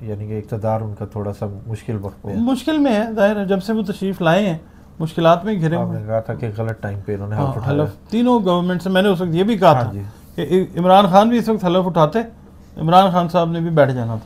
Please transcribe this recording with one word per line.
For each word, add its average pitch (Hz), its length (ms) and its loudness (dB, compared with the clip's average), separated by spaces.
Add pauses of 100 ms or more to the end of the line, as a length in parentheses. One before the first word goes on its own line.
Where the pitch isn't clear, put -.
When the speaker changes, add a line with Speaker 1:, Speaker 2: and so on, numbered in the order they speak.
Speaker 1:
यानी 107 240 -8
कि 110 100 -6
इक़्तिदार 110 440 -4
उनका 107 240 -10
थोड़ा 101 260 -8
सा 101 360 -8
मुश्किल 113 280 -8
वक्त 101 300 -10
में 202 80 -10
है। 208 80 -2
Speaker 2:
मुश्किल 269 380 0
में 285 120 2
है, 220 240 -2
जाहिर 208 220 2
है, 202 100 -4
जब 196 120 0
से 214 140 -4
वो 220 100 0
तशरीफ़ 190 400 -6
लाए 175 220 4
हैं, 160 160 -2 (400)
मुश्किलात 170 440 2
में 208 140 -2
घिरे 160 160 0
हुए 120 100 -2
Speaker 1:
आपने 113 140 -6
Speaker 2:
हैं। 107 80 -10
Speaker 1:
कहा 113 140 -2
था - 120 -6
कि 120 140 -6
गलत 110 360 -6
टाइम 101 240 -6
पे 104 60 -2
इन्होंने 101 220 -6
Speaker 2:
हाँ, 139 120 0
Speaker 1:
हलफ 131 100 -4
उठाया। 123 140 -2
Speaker 2:
हलफ, 147 260 -2 (140)
तीनों 233 340 2
गवर्नमेंट 180 360 0
से 190 80 -4
मैंने 190 200 4
उस 175 120 0
वक्त 175 120 -2
ये 180 100 2
भी 220 140 0
कहा 165 160 6
Speaker 1:
हाँ 120 140 0
Speaker 2:
था 101 40 -6
Speaker 1:
जी। 101 80 -8
Speaker 2:
कि - 440 -10
इ-, 180 320 0
इमरान 185 320 6
खान 202 220 4
भी 240 80 2
इस 220 120 0
वक्त 214 140 -2
हलफ 180 220 2
उठाते, 175 400 0 (520)
इमरान 175 340 4
खान 175 160 0
साहब 170 240 0
ने 165 100 -4
भी 170 80 -2
बैठ 147 220 4
जाना 117 260 -4
था। 107 80 -10